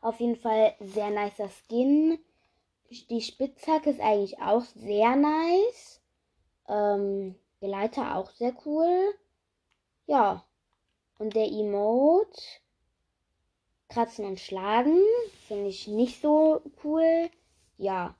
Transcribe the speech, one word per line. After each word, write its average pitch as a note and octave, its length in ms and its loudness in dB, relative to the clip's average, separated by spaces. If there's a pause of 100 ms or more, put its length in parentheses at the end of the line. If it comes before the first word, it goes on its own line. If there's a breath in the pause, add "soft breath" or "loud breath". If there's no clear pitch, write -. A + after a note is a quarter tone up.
Auf A3+ 200 -6
jeden A#3 160 -2
Fall A3 440 2
sehr G#3 300 -6
nicer G#3 380 -6
Skin. C#4+ 680 0 (920)
Die A#3 100 -4
Spitzhacke D4 720 -4
ist A#3+ 100 -4
eigentlich G#3 400 -2
auch A3+ 220 0
sehr A3 540 0
nice. E4+ 840 0 (680)
Ähm, G3+ 640 -2 (260)
Gleiter G3 560 -4
auch F#3+ 140 -8
sehr A#3+ 240 -4 (100)
cool. F4 480 0 (920)
Ja. G#3+ 380 0 (760)
Und G#3+ 160 -6
der A3 120 2
Emote A3 920 0 (1500)
Kratzen A3+ 360 -4
und F#3+ 140 -8
Schlagen A3+ 600 2 (480)
finde G3+ 200 -6
ich F#3+ 200 -12
nicht A3+ 320 -2
so D#4 400 4 (240)
cool. E4 440 2 (480)
Ja. F#3 440 -6